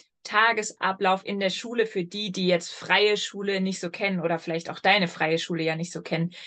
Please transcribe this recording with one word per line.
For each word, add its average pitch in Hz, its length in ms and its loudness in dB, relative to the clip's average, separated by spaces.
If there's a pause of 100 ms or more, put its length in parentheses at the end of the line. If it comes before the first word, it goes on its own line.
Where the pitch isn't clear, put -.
(240)
Tagesablauf 208 1000 0
in 202 140 -4
der 190 100 0
Schule 226 360 -2
für 196 180 -4
die, 202 280 -6
die 185 160 -2
jetzt 175 240 2
freie 208 440 4
Schule 196 460 -2
nicht 190 180 -2
so 180 100 -4
kennen 196 300 -2
oder 165 180 0
vielleicht 165 320 -4
auch - 100 -10
deine 190 280 4
freie 165 320 0
Schule 165 240 -2
ja 160 140 0
nicht 170 160 -6
so 165 80 -6
kennen, 170 320 -2 (140)